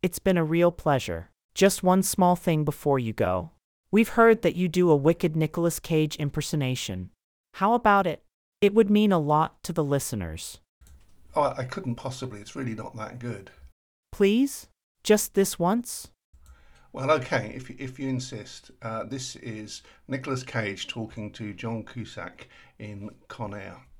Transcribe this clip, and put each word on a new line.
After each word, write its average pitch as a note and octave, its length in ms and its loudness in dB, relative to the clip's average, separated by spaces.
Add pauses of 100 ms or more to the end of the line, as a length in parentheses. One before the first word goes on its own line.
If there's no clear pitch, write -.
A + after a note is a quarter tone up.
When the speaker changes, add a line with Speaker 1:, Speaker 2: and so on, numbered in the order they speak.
Speaker 1:
It's F3 180 -2
been F#3 180 2
a E3 60 2
real E3+ 280 4
pleasure. A#2 600 -2 (240)
Just F#3+ 260 4
one F#3 220 4
small F3+ 320 4
thing D#3+ 280 0
before C#3+ 360 0
you A2+ 140 -4
go. F2+ 380 -2 (400)
We've G#3+ 180 4
heard A3+ 320 6
that E3 140 2
you F3+ 140 0
do F3+ 200 2
a D#3 60 8
wicked D#3 400 2
Nicolas E3 420 0
Cage D#3 380 0
impersonation. C3 960 -4 (460)
How G#3 180 2
about G3+ 340 4
it? D3+ 160 -6 (380)
It G3+ 120 4
would G#3+ 160 6
mean G#3 220 4
a F3+ 80 4
lot D3+ 440 2
to E3+ 100 -8
the E3 100 0
listeners. G#2+ 800 -4 (720)
Speaker 2:
Oh, C#3+ 220 2
I B2+ 80 -4
couldn't B2+ 300 -6
possibly. B2+ 440 -10
It's - 160 -18
really B2+ 180 -6
not G#2+ 220 -12
that A2+ 240 -12
good. A2 320 -10 (640)
Speaker 1:
Please? A3 540 2 (360)
Just - 300 2
this G3 260 0
once? G#3 500 -2 (840)
Speaker 2:
Well, C3+ 180 -2
okay, B2+ 440 0
if, C3 140 -14
if C3+ 300 -12
you C3 80 -4
insist. B2 640 -8 (100)
Uh, A2+ 220 -6
this C3+ 340 -10
is G#2+ 440 -12 (260)
Nicolas C3 360 -6
Cage G#2 440 -6
talking G#2+ 460 -10
to G#2 200 -10
John A2+ 300 -8
Cusack - 640 -14 (320)
in G#2 300 -12 (180)
Con G#2 260 -10
Air. G2 240 -14 (220)